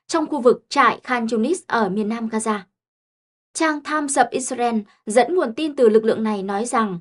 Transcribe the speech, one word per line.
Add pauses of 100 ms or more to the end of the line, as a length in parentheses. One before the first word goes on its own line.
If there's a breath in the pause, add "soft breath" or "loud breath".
trong
khu
vực
trại
Khan
Yunis
ở
miền
nam
Gaza. (960)
Trang
Times
of
Israel (280 soft breath)
dẫn
nguồn
tin
từ
lực
lượng
này
nói
rằng